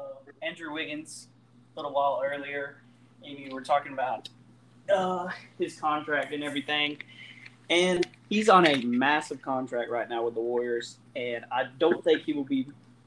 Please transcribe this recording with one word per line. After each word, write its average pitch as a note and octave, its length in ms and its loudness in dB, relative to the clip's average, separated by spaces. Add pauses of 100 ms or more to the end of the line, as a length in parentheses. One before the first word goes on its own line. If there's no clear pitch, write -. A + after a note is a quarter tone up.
(420)
Andrew E3 320 -8
Wiggins D3+ 540 -10 (460)
a - 40 -12
little C#3 160 -8
while C#3+ 280 2
earlier, C#3+ 600 -6 (420)
and C#3+ 140 -14
you C3+ 160 -12
were C3 80 -8
talking C#3+ 320 0
about, B2+ 340 -4 (680)
uh, F#3 340 0 (300)
his E3+ 220 -4
contract D3 540 0
and D3 100 -4
everything. D3 560 -2 (680)
And F3 360 4 (220)
he's G#3+ 220 4
on F#3 160 10
a C#3 160 4
massive C3+ 580 0
contract B2+ 500 -4
right A2+ 160 -2
now A#2 180 -4
with A#2 100 -2
the A2+ 80 -2
Warriors, A#2+ 560 -2 (180)
and A#2+ 340 -6
I B2+ 140 0 (140)
don't E3+ 260 4
think D#3+ 180 4
he D3+ 120 -2
will C#3+ 100 -2
be C3+ 240 -2 (380)